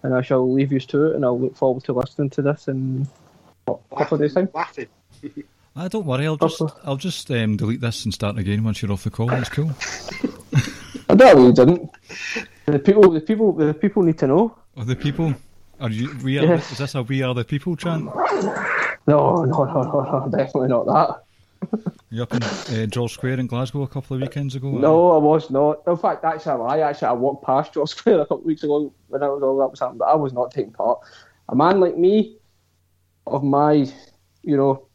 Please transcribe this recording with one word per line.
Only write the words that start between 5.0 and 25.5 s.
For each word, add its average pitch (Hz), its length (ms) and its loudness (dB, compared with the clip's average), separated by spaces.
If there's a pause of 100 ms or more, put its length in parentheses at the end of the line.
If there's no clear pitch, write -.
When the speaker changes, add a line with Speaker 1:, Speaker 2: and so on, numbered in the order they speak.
Speaker 3:
Ah, 175 120 -8
don't 208 180 -6
worry, 135 200 -2
I'll 156 120 -2
just, 160 200 0
Speaker 1:
Couple. 156 260 -4
Speaker 3:
I'll 139 120 -4
just, - 340 -8
um, 110 280 0
delete 113 240 -4
this 117 220 -6
and 104 100 -4
start 104 240 -6
again 104 260 -2
once 107 160 -2
you're 101 120 -4
off 95 120 -6
the 107 60 -4
call. 113 160 -4
That's 127 240 -2
cool. 151 200 -4
Speaker 1:
<laughs> - 1400 -8
I 175 40 6
don't 208 220 10
know 127 120 10
you 127 40 8
didn't. 143 380 4 (760)
The 147 140 2
people, 196 340 8
the 156 80 0
people, 208 320 2
the 151 220 0
people 202 280 0
need 160 160 2
to 151 80 0
know. 185 300 2 (200)
Speaker 3:
Oh, 120 80 -8
the 123 120 -2
people? 147 380 -2 (440)
Are 127 120 -6
you? 127 340 -6
We 135 140 -2
are. 151 80 2
Speaker 1:
Yes. 165 260 2
Speaker 3:
Is 120 60 -12
this 139 160 -6
a 135 80 -4
"We 135 200 -4
Are 127 120 -2
the 120 100 -4
People" 151 320 -6
chant? 165 300 -6
Speaker 1:
No, - 80 -14 (920)
no, 151 380 2
no, 135 200 0
no, 131 200 -2
no, 135 520 -4
definitely 131 320 -2
not 120 180 0
that. - 360 0 (880)
Speaker 3:
You 113 120 -6
up 117 120 -6
in, 120 80 -2
uh, 110 440 -6
George 117 260 -4
Square 131 280 -4
in 123 60 -2
Glasgow 127 360 -4
a 131 60 -6
couple 135 280 -8
of 127 60 -4
weekends 135 340 -6
ago? 135 160 -8
Speaker 1:
No, 160 400 4
I 160 60 6
was 151 320 2